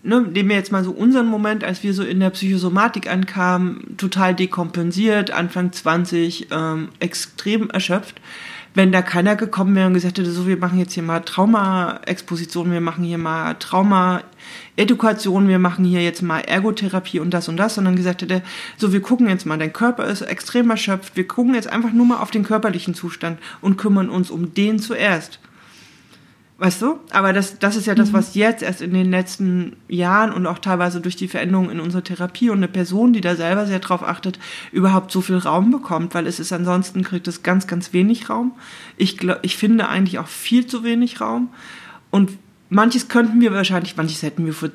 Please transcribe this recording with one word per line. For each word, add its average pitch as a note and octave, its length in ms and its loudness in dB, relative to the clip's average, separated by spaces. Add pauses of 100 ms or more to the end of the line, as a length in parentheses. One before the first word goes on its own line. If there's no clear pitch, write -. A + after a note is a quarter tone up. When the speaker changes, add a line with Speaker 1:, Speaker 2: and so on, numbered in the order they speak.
Speaker 1:
ne, A#3+ 180 4
nehmen G3 280 2
wir G3+ 80 4
jetzt G3 140 -2
mal F#3+ 120 0
so F3+ 80 -2
unseren A#3+ 360 2
Moment, G#3+ 360 -2
als F#3 180 -6
wir G3+ 140 0
so G3 80 -4
in F#3 160 0
der F#3+ 100 4
Psychosomatik F#3+ 800 0
ankamen, F3+ 880 -2
total F#3 380 0
dekompensiert, F3+ 960 0
Anfang F3+ 400 -2
zwanzig, E3+ 800 -2
ähm, D#3+ 380 -4 (100)
extrem - 720 -4
erschöpft, - 500 -2 (540)
wenn F#3+ 160 6
da F#3 120 4
keiner F#3 320 2
gekommen G3+ 400 0
wäre F#3+ 120 4
und F3+ 60 4
gesagt F3+ 240 0
hätte, F3+ 140 0
so, F3+ 160 -2
wir F#3+ 100 2
machen F3+ 220 0
jetzt F3+ 140 -2
hier F3 100 -4
mal E3 180 -2
Trauma-Exposition, F3+ 1500 0
wir E3+ 100 0
machen E3+ 240 -2
hier E3+ 140 -4
mal D#3+ 340 -4 (1200)
Trauma-Education, G#3 720 2
wir F#3 120 4
machen F3+ 260 2
hier F3+ 160 2
jetzt E3+ 200 -2
mal D#3+ 180 -2
Ergotherapie F#3+ 800 -2
und E3+ 140 -2
das F3 140 -2
und E3 100 -6
das, A3 180 0
sondern F#3 200 2
gesagt F3+ 280 -2
hätte, F3+ 180 -2 (360)
so, G#3+ 160 0
wir G3 80 2
gucken A#3+ 280 2
jetzt F#3 160 0
mal, D#3 120 -2
dein D#3 160 -4
Körper A#3+ 320 0
ist G3+ 160 -4
extrem A#3 480 0
erschöpft, G3 460 -2
wir F#3 120 0
gucken B3 260 2
jetzt A#3 140 -2
einfach A#3 260 -2
nur A#3+ 120 6
mal B3 120 4
auf - 140 -4
den G#3 120 0
körperlichen G3+ 500 -2
Zustand E3 460 -8 (220)
und F#3+ 160 2
kümmern G3 320 2
uns F3+ 220 -2
um E3 220 -6
den G#3 260 2
zuerst. G3+ 600 -2 (1200)
Weißt F3+ 240 0
du? D#4+ 160 0 (120)
Aber G3 220 2
das, G3 260 -2
das G3+ 160 0
ist G#3+ 120 -2
ja G3+ 80 0
das, G#3+ 140 6
Speaker 2:
Mhm. G#3 40 0
Speaker 1:
was G#3+ 220 0
jetzt A3 280 2
erst - 180 -4
in F3 120 -4
den F#3 160 2
letzten F#3 680 -2 (140)
Jahren F#3+ 420 2
und F3+ 140 -2
auch F3 140 -4
teilweise F3 420 -2
durch F3+ 140 -4
die F#3+ 120 -6
Veränderungen F3+ 440 0
in E3 80 -6
unserer F3 240 -4
Therapie F3+ 480 -2
und G3+ 60 0
eine F#3 100 2
Person, F#3 440 2
die A3 100 2
da F3+ 140 0
selber F3+ 300 0
sehr F#3+ 140 -2
drauf F3+ 240 -2
achtet, F3+ 360 -6 (320)
überhaupt F#3+ 400 2
so F#3+ 100 0
viel F#3 160 0
Raum F3+ 340 2
bekommt, E3+ 420 -2
weil E3+ 140 -2
es E3+ 120 -6
ist E3 140 -6
ansonsten, F3+ 500 0
kriegt F3+ 240 -6
es E3+ 160 -10
ganz, F#3+ 240 2
ganz F3 240 -6
wenig G3+ 380 2
Raum. A#3+ 240 -2 (440)
Ich - 200 0
gla-, F3+ 240 -2
ich - 160 -4
finde G#3+ 320 2
eigentlich F#3 300 0
auch D#3 80 -6
viel - 400 0
zu A#3+ 160 -6
wenig A#3 360 0
Raum. A#3+ 300 -4 (600)
Und F#3+ 200 4 (380)
manches A#3 400 2
könnten A#3 320 4
wir A3+ 100 4
wahrscheinlich, F#3 460 -2
manches D#3 240 -4
hätten E3 240 -4
wir D#3 80 -4
vor D#3 220 -6